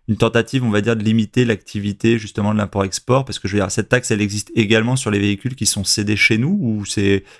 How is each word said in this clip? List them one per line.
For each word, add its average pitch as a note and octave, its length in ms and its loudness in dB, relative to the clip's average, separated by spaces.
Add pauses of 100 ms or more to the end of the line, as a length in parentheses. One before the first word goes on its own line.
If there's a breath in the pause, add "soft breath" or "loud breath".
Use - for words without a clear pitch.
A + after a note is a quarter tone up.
une G#2+ 100 0
tentative, A#2 460 0
on A2+ 80 0
va G#2 100 2
dire, A#2 140 0
de G#2+ 80 -4
limiter A2 420 2
l'activité G#2+ 720 -2
justement G#2+ 340 -4
de G#2+ 60 0
l'import-export, G#2 680 -2
parce - 120 -10
que - 100 -6
je G2 80 -4
veux G2+ 60 2
dire, F#2+ 80 -2
cette - 200 -4
taxe, B2 200 0
elle G#2 120 0
existe G#2 340 -4
également A2+ 400 2
sur A2+ 160 -2
les G2+ 80 2
véhicules G#2 340 -2
qui G#2 140 -4
sont G2+ 160 -2
cédés G#2 320 0
chez G#2+ 240 2
nous, E3+ 200 0
ou A2 240 -2
c'est, G2 400 2 (160 loud breath)